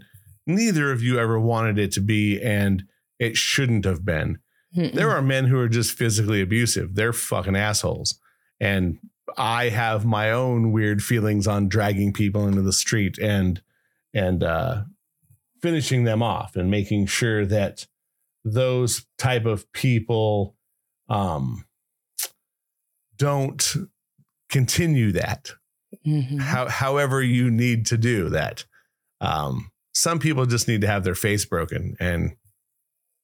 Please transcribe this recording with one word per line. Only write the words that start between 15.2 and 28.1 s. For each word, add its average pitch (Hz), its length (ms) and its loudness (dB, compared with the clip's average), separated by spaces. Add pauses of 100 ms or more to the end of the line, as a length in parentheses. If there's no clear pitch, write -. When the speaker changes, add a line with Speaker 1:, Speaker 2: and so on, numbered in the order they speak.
Speaker 1:
finishing 139 420 0
them 113 180 2
off 95 340 -4
and 92 140 0
making 101 380 0
sure 110 360 0
that 98 440 -2 (580)
those 127 600 0 (120)
type 123 280 0
of 107 280 -2
people, 110 840 0 (540)
um, 82 560 -4 (1500)
don't 139 560 0 (760)
continue 135 640 2
that. - 380 -4 (540)
Speaker 2:
Mm-hmm. 147 320 0
Speaker 1:
How-, 131 320 -2
however 135 540 0
you 123 260 2
need 117 380 2
to 117 100 2
do 110 320 2